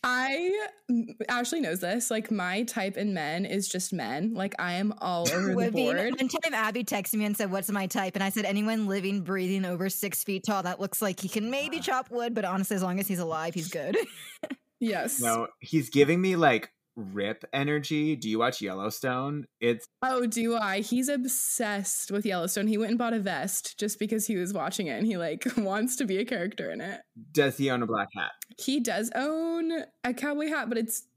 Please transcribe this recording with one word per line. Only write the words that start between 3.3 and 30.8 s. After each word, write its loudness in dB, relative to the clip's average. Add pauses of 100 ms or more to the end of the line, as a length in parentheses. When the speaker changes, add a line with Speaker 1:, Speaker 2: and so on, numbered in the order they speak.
Speaker 1:
is -2
just -2
men. -2
Like, -2
I -2
am 0
all 0
over 0
the 2
Speaker 2:
Living, 2 (120)
Speaker 1:
board. - (220)
Speaker 2:
one 0
time -2
Abby 0
texted -2
me 2
and 0
said, 0
"What's -2
my 0
type?" -2
And 0
I 2
said, -2
"Anyone 0
living, 0
breathing, 0
over 0
six -4
feet -2
tall 2
that -2
looks -2
like 0
he -4
can -2
maybe -2
chop -2
wood, -2
but 0
honestly, 0
as 0
long 0
as 0
he's 0
alive, -2
he's -4
good." -2
<laughs> -2 (760)
Speaker 1:
Yes. 0
Speaker 3:
No, 2 (140)
he's 2
giving 8
me, 4
like, 6 (260)
Rip -4 (100)
energy. 0
Do -6
you 2
watch 2
Yellowstone? -2 (140)
It's 2 (160)
Speaker 1:
Oh, 2
do 0
I? 0
He's 0
obsessed -2
with 0
Yellowstone. 0
He 4
went 0
and 2
bought 0
a 0
vest -4
just -2
because 0
he 0
was -2
watching -2
it -4
and 2
he, 2
like, -2
<laughs> -4
wants 0
to -2
be 0
a 0
character -4
in -6
it. -8 (320)
Speaker 3:
Does 4
he 2
own 2
a 0
black 0
hat? -2 (260)
Speaker 1:
He 0
does 0
own 0 (300)
a 0
cowboy -2
hat, -2
but 0
it's -2 (100)